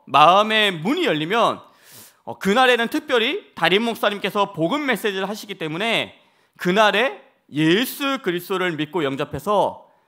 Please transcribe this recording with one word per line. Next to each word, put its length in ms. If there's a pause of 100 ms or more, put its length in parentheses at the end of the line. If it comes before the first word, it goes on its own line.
마음의 680
문이 320
열리면, 560 (640)
어, 140
그날에는 500
특별히 640
담임 280
목사님께서 680
복음 340
메시지를 420
하시기 300
때문에 640 (360)
그날에 680 (300)
예수 680
그리스도를 500
믿고 300
영접해서 840 (200)